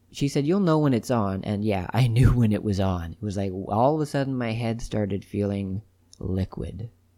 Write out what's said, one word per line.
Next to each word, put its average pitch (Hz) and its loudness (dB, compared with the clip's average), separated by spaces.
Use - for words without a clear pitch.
she - -2
said, 143 0
"You'll 180 2
know 160 4
when 147 4
it's 113 0
on." 98 0
And 104 -2
yeah, 95 0
I 127 4
<laughs> 113 -2
knew 123 6
when 117 4
it 104 0
was 98 0
on. 87 -2
It - -20
was 104 -6
like, 98 -4
all 107 0
of 156 -2
a 147 -2
sudden 139 -4
my 120 -2
head 117 -4
started 101 -4
feeling 101 -4
liquid. 92 -6